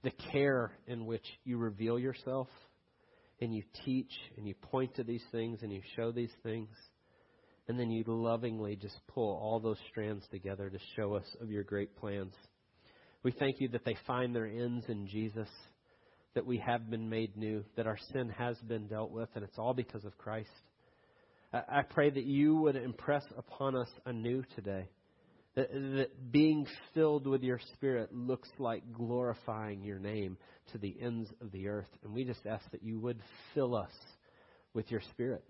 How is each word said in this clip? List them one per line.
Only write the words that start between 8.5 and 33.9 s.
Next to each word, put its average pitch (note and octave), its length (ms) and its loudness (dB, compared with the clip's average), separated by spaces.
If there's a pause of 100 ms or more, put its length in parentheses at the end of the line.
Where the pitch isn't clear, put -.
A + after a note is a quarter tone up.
just G2+ 300 -12
pull G#2 320 0
all A2 200 0
those A2 200 0 (100)
strands G#2 420 -4
together G2 380 -4
to F#2+ 100 -8 (160)
show G#2 200 0
us G2 100 0 (160)
of A2+ 100 -6
your G#2 120 0
great G2+ 340 -2
plans. G2+ 380 -6 (880)
We B2+ 100 2
thank C3+ 260 2
you C3 100 0
that A#2 180 -2
they A2+ 100 0 (100)
find B2 300 2
their A2+ 80 2
ends A#2+ 440 -2
in G#2 180 -2
Jesus, G#2+ 420 -4 (840)
that B2 100 2
we B2 140 0
have A#2 320 0
been A2+ 180 -2
made A2 300 -2
new, G#2+ 260 -2 (120)
that A2+ 100 0
our A2 100 0 (160)
sin B2+ 160 -2
has A#2+ 300 -2 (100)
been A2 180 -2
dealt G#2+ 260 -4
with, A2+ 220 -6
and G#2 80 -6
it's - 160 -12
all A#2+ 140 2
because A#2+ 320 -4
of G2+ 140 -12
Christ. G#2+ 320 -6 (1040)
I, A#2+ 80 2 (160)
I C#3 100 4
pray D3 220 6
that C3+ 140 -2
you C#3+ 320 6
would D3+ 200 6
impress C3+ 480 0 (100)
upon C3 420 -2
us A#2+ 120 0 (160)
anew B2 400 0 (100)
today F#2+ 360 -6 (640)
that, - 180 0
that C3+ 600 -2
being D3+ 340 8 (260)
filled D3+ 340 6
with C3+ 160 4
your B2 180 2 (120)
Spirit B2 420 0
looks B2 440 -2
like A2+ 240 0 (100)
glorifying A2+ 920 -2
your G2+ 160 -4
name G2 380 -2 (360)
to - 60 -10
the G2+ 220 -2
ends A#2 300 -2 (100)
of A2 100 -10
the F#2+ 180 -4
earth. G#2 200 -4 (140)
And G#2 100 -10
we C3 120 -2
just B2 200 -6
ask A2 280 -6
that - 100 -12
you A2 180 -4
would A#2 220 -4 (320)
fill B2 200 4
us G#2 200 -2 (800)